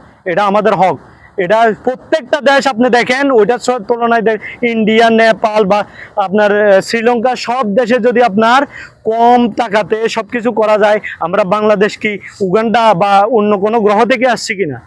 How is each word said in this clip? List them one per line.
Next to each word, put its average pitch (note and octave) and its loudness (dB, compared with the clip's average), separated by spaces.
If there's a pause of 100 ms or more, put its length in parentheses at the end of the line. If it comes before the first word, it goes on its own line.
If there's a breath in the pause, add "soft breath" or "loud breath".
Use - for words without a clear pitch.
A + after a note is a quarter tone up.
(240 loud breath)
এটা F#3 -2
আমাদের G3+ 0
হক। E3+ 0 (380 loud breath)
এটা G#3+ 2 (120)
প্রত্যেকটা C#4+ -4
দেশ C#4 2
আপনি A#3+ 0
দেখেন, B3+ 0
ওইটার A#3 2
স-, - -4
তুলনায় A#3 -2
দেখ, G#3+ -2 (220 loud breath)
ইন্ডিয়া, A3+ 2
নেপাল A3 2
বা G3 0 (320 loud breath)
আপনার, G#3 2
আহ, G3 4
শ্রীলঙ্কা, A#3 -2
সব A#3 -4
দেশে B3 0
যদি A#3+ 2
আপনার A3+ 2 (420 loud breath)
কম A#3 2
টাকাতে A3 -2
সব A3 -6
কিছু A#3 -4
করা G#3+ 2
যায়, G#3 2 (200 loud breath)
আমরা F3+ -2
বাংলাদেশ G#3 0
কি G#3 -6 (220 loud breath)
উগান্ডা A3 2
বা G3 2
অন্য G#3 0
কোনো G#3+ -2
গ্রহ G#3 2
থেকে B3 0
আসছি A3+ -4
কিনা? D#3 -6